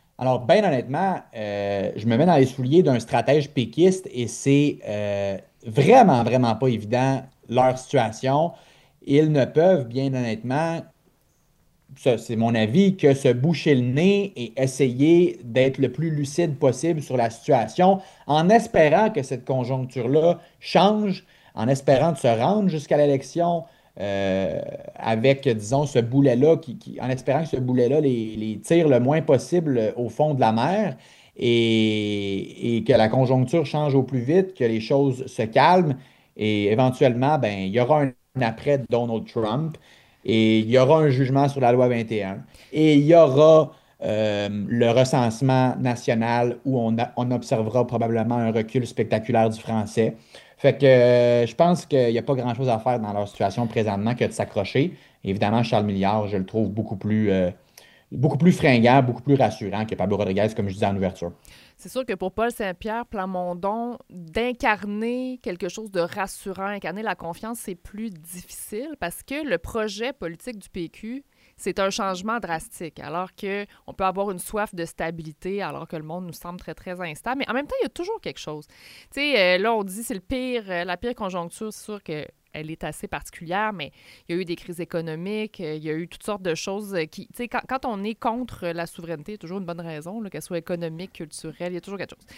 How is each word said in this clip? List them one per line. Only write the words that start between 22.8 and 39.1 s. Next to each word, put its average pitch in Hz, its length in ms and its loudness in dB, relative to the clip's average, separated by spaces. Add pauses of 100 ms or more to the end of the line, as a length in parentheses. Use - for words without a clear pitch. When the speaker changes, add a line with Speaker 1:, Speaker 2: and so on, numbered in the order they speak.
Speaker 1:
l'élection, 147 680 0 (360)
euh, 95 600 -2 (360)
avec, 127 520 0
disons, 117 380 0
ce 131 140 0
boulet-là, 135 580 4
qui, 117 220 -12
qui, 123 200 -16
en 123 120 -4
espérant 135 320 -2
que 147 60 -10
ce 135 80 -4
boulet-là 127 440 2
les, 113 340 -2
les 107 240 -6
tire 170 280 2
le 123 120 6
moins 147 220 2
possible 135 760 0
au 120 120 -4
fond 151 240 -2
de 127 60 0
la 113 120 4
mer 160 460 0 (400)
et, 110 1400 0
et 110 60 -2
que 127 100 4
la 110 140 6
conjoncture 131 600 2
change 147 260 -2
au 135 80 4
plus 131 200 -4
vite, 180 340 0
que 127 80 -4
les 113 160 0
choses 139 480 0
se - 160 -4
calment 147 520 4 (420)
et 107 340 0
éventuellement, 127 640 2
ben, 104 220 -2
il 95 120 -4
y 113 80 0
aura 147 240 2
un 135 80 0 (300)
après 127 480 -2
Donald 117 380 -2